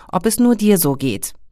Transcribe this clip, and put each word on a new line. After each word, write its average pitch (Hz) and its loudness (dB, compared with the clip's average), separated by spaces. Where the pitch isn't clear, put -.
ob 185 -4
es 226 0
nur 240 4
dir 208 4
so 143 0
geht 131 -6